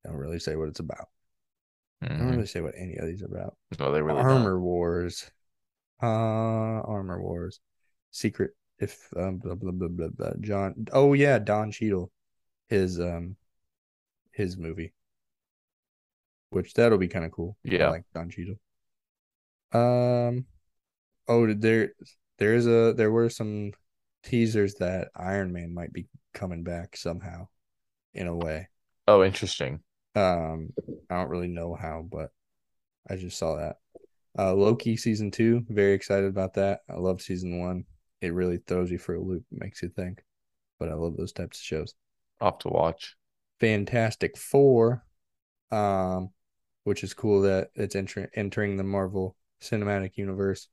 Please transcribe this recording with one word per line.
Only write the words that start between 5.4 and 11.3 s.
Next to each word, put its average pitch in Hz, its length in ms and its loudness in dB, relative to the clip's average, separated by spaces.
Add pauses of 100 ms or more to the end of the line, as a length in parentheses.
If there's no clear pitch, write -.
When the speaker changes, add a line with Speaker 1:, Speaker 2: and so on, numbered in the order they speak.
Speaker 1:
Uh, 120 40 0
Armor 110 1160 -2
Wars. 90 380 -8 (500)
Secret. - 420 -2 (260)
If, - 380 -10
um, 92 200 -4
blah, 90 180 -8
blah, 92 180 -8
blah, 90 160 -4
blah, 82 200 -6
blah. - 220 -6 (100)
John. 101 520 -4
Oh 139 200 8
yeah, 139 260 6